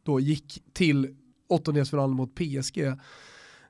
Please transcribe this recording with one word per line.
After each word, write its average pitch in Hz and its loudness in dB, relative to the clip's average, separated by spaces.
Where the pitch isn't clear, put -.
då 139 0
gick 143 -4
till 143 2
åttondelsfinalen 143 0
mot 127 -4
P 147 -4
S 131 -6
G 131 -2